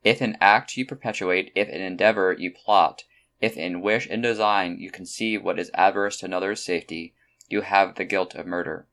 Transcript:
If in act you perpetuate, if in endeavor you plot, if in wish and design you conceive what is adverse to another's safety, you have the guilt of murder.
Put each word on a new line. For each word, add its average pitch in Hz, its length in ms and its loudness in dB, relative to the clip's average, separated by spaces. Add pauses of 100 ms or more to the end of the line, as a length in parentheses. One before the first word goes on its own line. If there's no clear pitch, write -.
If 113 200 2
in 110 180 -4
act 107 380 4
you 127 80 -4
perpetuate, 95 680 -4
if 101 120 2
in 78 140 -10
endeavor 95 500 2
you 87 200 -4
plot, - 520 2 (380)
if 110 160 -2
in 87 240 -6
wish 107 280 0
and 113 140 -4
design 104 560 0
you 90 100 -12
conceive 104 540 -6
what 90 160 -2
is 87 140 -6
adverse 101 460 2
to 92 60 -12
another's 92 380 -4
safety, 82 500 -6 (360)
you 104 120 -2
have 98 340 2
the 92 100 -4
guilt 92 280 -2
of - 140 -12
murder. 87 460 -6